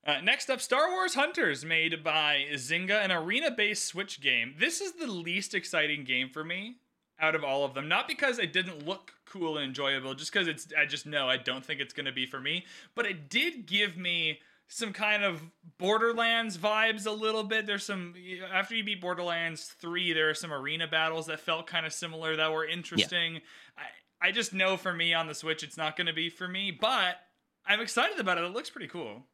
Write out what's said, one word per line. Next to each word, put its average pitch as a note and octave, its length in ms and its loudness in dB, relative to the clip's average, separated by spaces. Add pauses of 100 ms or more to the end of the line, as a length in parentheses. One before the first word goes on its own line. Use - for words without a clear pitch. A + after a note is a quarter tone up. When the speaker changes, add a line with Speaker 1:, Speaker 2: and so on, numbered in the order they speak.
Speaker 1:
Uh, D3 160 2
next B3+ 300 2
up, B3+ 100 2
Star D4+ 300 4
Wars F#4 240 0
Hunters, A#3+ 500 2
made D#3+ 380 2
by D3+ 500 4
Zynga, F3 500 2
an F#3+ 80 2
arena-based G#3 720 0
Switch F#3+ 360 -6
game. B2+ 380 2
This E4 220 0
is F#4 120 -6
the E4 140 -6
least F3+ 480 -4
exciting D3+ 480 0
game B2+ 260 0
for D#3 140 -8
me F#3+ 340 -8 (420)
out D#3 160 4
of D3 80 0
all C#3 220 2
of B2+ 80 -4
them. C#3 140 -4
Not G3+ 200 2
because C4 320 0
it E3+ 140 0
didn't F3 320 -2
look F#3 280 -6 (120)
cool D#3+ 320 -4
and C#3+ 80 -2
enjoyable, C3+ 500 0
just D3+ 160 -8
'cause F#3 160 2
it's, D#3 200 -4 (100)
I D3 80 6
just D#3 200 -6
know C#3+ 240 0
I C3 80 4
don't C3 280 -4
think D3 160 -4
it's C3+ 120 -6
gonna C#3 180 -4
be C3 140 -2
for C3 140 -10
me. D#3 260 -2 (280)
But A#3 120 -2
it E3 240 -6
did C4+ 360 0
give F#3+ 320 0
me E3+ 440 -2 (260)
some G#3+ 260 -6
kind G#3 300 2
of E3+ 180 0 (440)
Borderlands A3+ 720 4
vibes G#3+ 480 4
a G#3+ 60 0
little A3 320 0
bit. G#3+ 240 2
There's - 180 -2
some, F3+ 300 -6 (360)
after G3 240 2
you A3 80 0
beat G3+ 160 -4
Borderlands E3+ 680 -2
three, F3 460 -2
there D#3 160 4
are D#3 40 2
some D#3 180 -6
arena D3+ 360 -2
battles D#3+ 400 0
that D#3 120 -6
felt E3 300 -2
kinda D#3+ 220 -2
similar D#3+ 440 -4
that D#3 160 2
were D#3 160 0
Speaker 2:
Yeah. E3 60 -2
Speaker 1:
interesting. E3 680 0 (360)
I, D3 80 -12 (360)
I F#3 100 4
just G#3+ 220 -2
know F#3+ 240 4
for F#3 160 -4
me E3+ 200 0
on E3 140 2
the D3 80 -8
Switch, D#3 280 -2
it's D3 140 -12
not D#3 180 -2
gonna E3+ 180 0
be E3 160 -2
for F#3 180 -8
me, F#3+ 240 -4
but G3 460 2 (480)
I'm G#3 140 4
excited D4+ 400 2
about F#3 200 2
it. E3+ 40 0
It F3+ 60 -2
looks A#3+ 220 -6
pretty G3 160 -10
cool. B2+ 460 -10